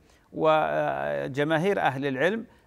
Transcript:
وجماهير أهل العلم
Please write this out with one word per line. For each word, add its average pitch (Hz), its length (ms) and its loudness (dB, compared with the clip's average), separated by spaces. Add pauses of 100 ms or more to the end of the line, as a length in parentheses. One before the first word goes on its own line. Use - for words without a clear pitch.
(320)
وجماهير 151 1500 0
أهل 139 260 0
العلم 165 400 0 (200)